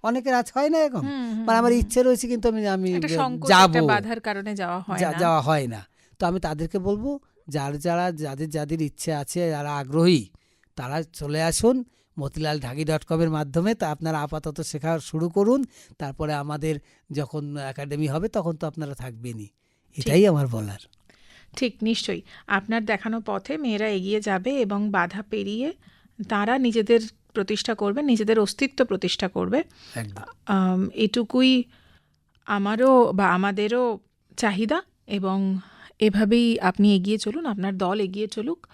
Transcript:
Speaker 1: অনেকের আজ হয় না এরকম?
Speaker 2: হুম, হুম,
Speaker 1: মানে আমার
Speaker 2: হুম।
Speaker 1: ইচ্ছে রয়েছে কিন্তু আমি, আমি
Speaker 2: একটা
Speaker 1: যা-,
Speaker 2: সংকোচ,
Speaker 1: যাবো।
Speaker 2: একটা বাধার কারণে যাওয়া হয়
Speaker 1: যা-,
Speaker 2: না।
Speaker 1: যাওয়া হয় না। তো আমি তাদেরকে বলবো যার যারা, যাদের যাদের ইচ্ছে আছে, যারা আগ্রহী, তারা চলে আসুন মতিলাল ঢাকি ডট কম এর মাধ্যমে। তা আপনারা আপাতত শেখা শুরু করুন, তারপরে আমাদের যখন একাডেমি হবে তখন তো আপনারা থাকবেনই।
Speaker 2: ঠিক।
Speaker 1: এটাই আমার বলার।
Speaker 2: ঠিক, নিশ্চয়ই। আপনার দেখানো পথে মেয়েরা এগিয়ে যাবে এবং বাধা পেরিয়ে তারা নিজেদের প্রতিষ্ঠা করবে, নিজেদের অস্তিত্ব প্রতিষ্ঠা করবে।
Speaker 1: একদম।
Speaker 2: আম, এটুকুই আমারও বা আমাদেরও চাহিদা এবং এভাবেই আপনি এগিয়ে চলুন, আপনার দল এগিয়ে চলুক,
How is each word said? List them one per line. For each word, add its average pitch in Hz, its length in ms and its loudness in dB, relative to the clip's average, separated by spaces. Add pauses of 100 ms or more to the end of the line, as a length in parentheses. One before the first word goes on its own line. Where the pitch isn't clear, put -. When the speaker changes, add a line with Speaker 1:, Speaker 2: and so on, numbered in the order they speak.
Speaker 1:
অনেকের 247 300 0
আজ 247 220 0
হয় 294 140 2
না 330 80 2
এরকম? 285 220 2
Speaker 2:
হুম, 262 360 -4
হুম, 220 100 -4
Speaker 1:
মানে 226 120 4
আমার 240 140 4
Speaker 2:
হুম। 240 80 4
Speaker 1:
ইচ্ছে 226 240 2
রয়েছে 254 240 4
কিন্তু 233 220 0
আমি, 220 180 -2
আমি 185 260 0
Speaker 2:
একটা 165 140 0
Speaker 1:
যা-, 160 80 -2
Speaker 2:
সংকোচ, 165 340 -2
Speaker 1:
যাবো। 185 280 8
Speaker 2:
একটা 160 100 4
বাধার 214 320 0
কারণে 208 360 -6
যাওয়া 180 240 -4
হয় 185 200 -6
Speaker 1:
যা-, 175 120 0
Speaker 2:
না। 160 80 -4
Speaker 1:
যাওয়া 165 220 4
হয় 143 260 0
না। 107 200 -10 (320)
তো 196 60 -2
আমি 175 140 0
তাদেরকে 160 400 -4
বলবো 214 400 -4 (280)
যার 143 320 -4
যারা, 175 320 -2
যাদের 151 380 -8
যাদের 151 320 -4
ইচ্ছে 156 320 -4
আছে, 165 360 -2
যারা 147 280 -4
আগ্রহী, 143 480 4 (500)
তারা 139 280 -6
চলে 151 400 -6
আসুন 226 400 2 (360)
মতিলাল 151 400 -4
ঢাকি 135 260 -6
ডট 156 180 -2
কম 165 180 0
এর 165 80 2
মাধ্যমে। 156 460 0
তা 170 160 -2
আপনারা 156 300 -4
আপাতত 156 400 -8
শেখা 156 380 -4
শুরু 160 300 -4
করুন, 220 340 4 (340)
তারপরে 151 360 -6
আমাদের 151 420 -4 (360)
যখন 147 460 -6
একাডেমি 143 500 -4
হবে 160 200 -2
তখন 170 280 -2
তো 160 120 -6
আপনারা 143 280 -8
থাকবেনই। 117 500 -12
Speaker 2:
ঠিক। - 640 -12
Speaker 1:
এটাই 190 200 6
আমার 147 200 2
বলার। 110 320 -4 (800)
Speaker 2:
ঠিক, 240 240 -2
নিশ্চয়ই। 208 400 -2 (260)
আপনার 208 380 -2
দেখানো 220 400 -4
পথে 202 320 -6
মেয়েরা 220 320 -2
এগিয়ে 202 320 -2
যাবে 202 300 -2
এবং 208 400 0
বাধা 190 320 0
পেরিয়ে 214 500 -6 (560)
তারা 214 280 0
নিজেদের 233 420 4 (340)
প্রতিষ্ঠা 214 420 -2
করবে, 214 260 -2
নিজেদের 220 380 4
অস্তিত্ব 254 460 0
প্রতিষ্ঠা - 420 -2
করবে। 190 360 -2 (320)
Speaker 1:
একদম। 107 260 -10 (240)
Speaker 2:
আম, 190 480 2
এটুকুই 247 680 2 (840)
আমারও 226 680 4
বা 185 200 4
আমাদেরও 208 680 0 (380)
চাহিদা 220 440 0 (260)
এবং 190 520 -2 (400)
এভাবেই 220 600 4
আপনি 202 360 4
এগিয়ে 196 220 0
চলুন, 254 280 -6
আপনার 196 320 -4
দল 190 220 -2
এগিয়ে 202 280 -4
চলুক, 240 460 -8